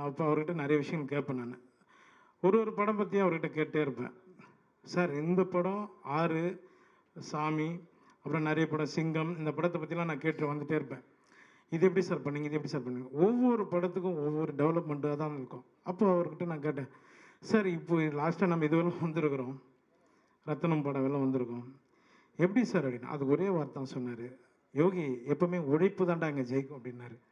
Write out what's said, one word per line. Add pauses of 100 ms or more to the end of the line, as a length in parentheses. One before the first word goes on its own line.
அப்போ
அவர்கிட்ட
நிறைய
விஷயங்கள்
கேட்பேன்
நானு. (800)
ஒரு
ஒரு
படம்
பத்தியும்
அவர்கிட்ட
கேட்டே
இருப்பேன். (720)
சார்,
இந்த
படம் (120)
ஆறு, (500)
சாமி, (380)
அப்புறம்
நிறைய
படம்,
சிங்கம்,
இந்த
படத்தை
பத்திலாம்
நான்
கேட்டு
வந்துட்டே
இருப்பேன். (680)
'இது
எப்படி
சார்
பண்ணீங்க?
இது
எப்படி
சார்
பண்ணீங்க?'
ஒவ்வொரு
படத்துக்கும்
ஒவ்வொரு
டெவலப்மெண்ட்டாக
தான்
இருக்கும். (180)
அப்போ
அவர்கிட்ட
நான்
கேட்டேன், (520)
"சார்,
இப்போ
லாஸ்ட்டாக
நம்ம
இதுவெல்லாம்
வந்திருக்கிறோம், (840)
ரத்தனம்
படம்
எல்லாம்
வந்திருக்கோம், (720)
எப்படி
சார்?"
அப்படின்னு.
அதுக்கு
ஒரே
வார்த்தை
தான்
சொன்னாரு, (340)
"யோகி, (220)
எப்பவுமே
உழைப்பு
தான்டா
இங்க
ஜெயிக்கும்"
அப்படின்னாரு. (120)